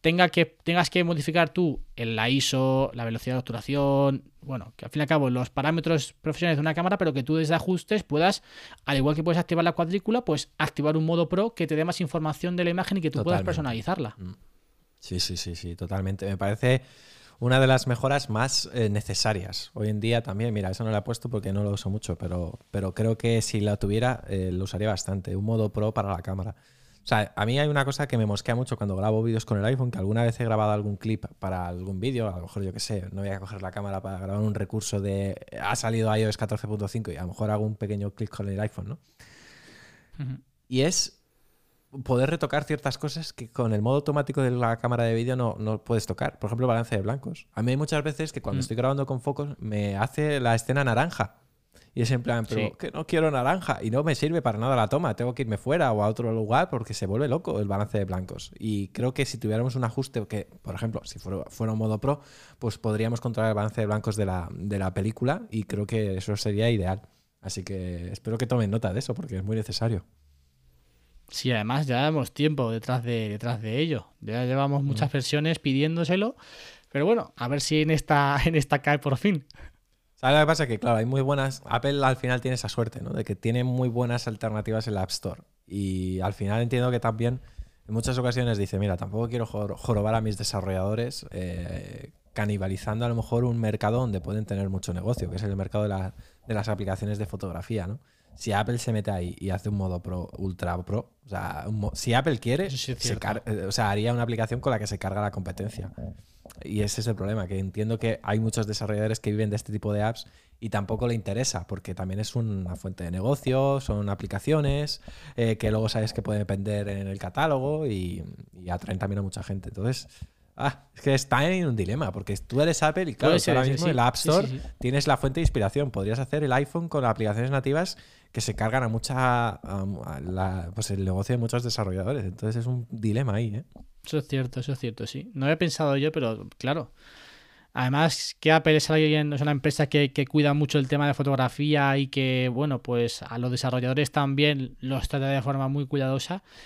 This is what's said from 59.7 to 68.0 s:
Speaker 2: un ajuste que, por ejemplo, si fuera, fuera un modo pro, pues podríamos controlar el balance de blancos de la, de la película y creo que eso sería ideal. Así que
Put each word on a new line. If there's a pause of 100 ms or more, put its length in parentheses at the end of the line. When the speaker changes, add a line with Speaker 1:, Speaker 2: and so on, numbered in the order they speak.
Speaker 2:
un
ajuste
que, (160)
por
ejemplo,
si
fuera,
fuera
un
modo
pro, (380)
pues
podríamos
controlar
el
balance
de
blancos
de
la,
de
la
película
y
creo
que
eso
sería
ideal. (320)
Así
que